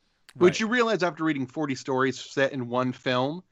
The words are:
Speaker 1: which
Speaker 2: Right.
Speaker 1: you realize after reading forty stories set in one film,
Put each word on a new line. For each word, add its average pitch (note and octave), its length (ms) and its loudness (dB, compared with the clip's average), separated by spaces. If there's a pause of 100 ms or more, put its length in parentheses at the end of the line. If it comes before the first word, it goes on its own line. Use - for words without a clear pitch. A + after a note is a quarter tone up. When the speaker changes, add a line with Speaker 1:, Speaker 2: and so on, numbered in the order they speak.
(340)
Speaker 1:
which F3 200 6
Speaker 2:
Right. - 80 -4
Speaker 1:
you A3+ 60 -2
realize A3+ 360 2
after D#3+ 200 -2
reading C#3+ 220 0
forty C#3+ 300 -4
stories C3 440 0
set C#3 320 0
in B2 160 -6
one B2+ 240 0
film, C3+ 600 -2